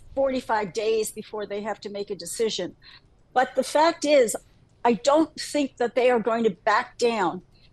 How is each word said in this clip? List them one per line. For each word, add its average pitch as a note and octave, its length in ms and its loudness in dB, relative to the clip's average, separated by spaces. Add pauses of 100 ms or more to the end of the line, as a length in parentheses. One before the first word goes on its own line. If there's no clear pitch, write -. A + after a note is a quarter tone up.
(160)
forty-five B3 580 -2
days A3 380 -2
before G#3+ 340 -10
they G3+ 160 -8
have G3+ 200 -8
to G#3+ 80 -12
make G3+ 200 -10
a G3+ 60 -6
decision. F3 600 -4 (560)
But B3+ 240 0
the B3+ 80 0
fact D#4+ 420 2
is, C#4 300 4 (480)
I B3 100 4
don't D4+ 460 2
think - 380 -4
that A#3+ 160 -2
they B3+ 160 4
are B3 100 4
going A3+ 260 -2
to G#3+ 40 -4
back G#3+ 480 -2
down G3 460 -2 (300)